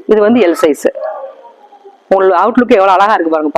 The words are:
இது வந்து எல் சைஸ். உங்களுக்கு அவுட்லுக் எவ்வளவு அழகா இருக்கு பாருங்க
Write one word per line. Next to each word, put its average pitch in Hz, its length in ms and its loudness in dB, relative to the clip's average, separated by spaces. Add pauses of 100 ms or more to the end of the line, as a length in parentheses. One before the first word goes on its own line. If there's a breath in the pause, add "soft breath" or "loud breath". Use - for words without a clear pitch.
(120)
இது 214 140 2
வந்து 240 200 2
எல் 165 160 0
சைஸ். 151 260 -2 (1300)
உங்களுக்கு 190 260 0
அவுட்லுக் 240 380 0
எவ்வளவு 190 180 4
அழகா 202 200 2
இருக்கு 165 180 -2
பாருங்க 151 220 -4